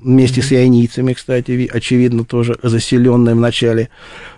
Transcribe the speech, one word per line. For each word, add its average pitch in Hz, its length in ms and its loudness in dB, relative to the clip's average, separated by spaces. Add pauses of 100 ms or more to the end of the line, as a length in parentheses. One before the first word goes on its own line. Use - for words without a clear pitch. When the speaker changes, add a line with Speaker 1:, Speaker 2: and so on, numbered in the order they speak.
Speaker 1:
вместе 127 380 2
Speaker 2:
Мгм. 131 80 -4
Speaker 1:
с 143 40 -2
ионийцами, 127 640 2
кстати, 127 380 -6
ви-, 123 200 -4
очевидно, 120 520 0
тоже 117 380 -2
заселенная 120 720 2
в 117 60 2
начале 117 480 -2 (480)